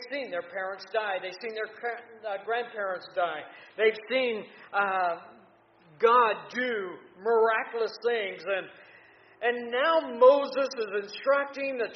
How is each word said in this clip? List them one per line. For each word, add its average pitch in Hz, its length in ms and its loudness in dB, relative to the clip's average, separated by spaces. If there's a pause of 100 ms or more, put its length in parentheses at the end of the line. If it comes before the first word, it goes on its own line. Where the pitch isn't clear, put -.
(120)
seen 262 180 -6
their 175 140 -6
parents 190 500 -10
die. 208 280 -2
They've 185 200 -10
seen 220 140 -8
their 214 240 -8
cra-, 226 540 -10
uh, 196 120 -8
grandparents 220 720 -6
die. 165 260 -2 (360)
They've 214 200 4 (140)
seen, 240 320 0 (300)
uh, 190 420 0 (840)
God 226 360 6 (180)
do 220 440 -4 (260)
miraculous 226 680 2 (140)
things. 196 400 -2
And, 185 220 -4 (720)
and 240 300 -2
now 277 480 2
Moses 262 580 8
is 208 260 -4
instructing 277 760 -2
the 214 160 -4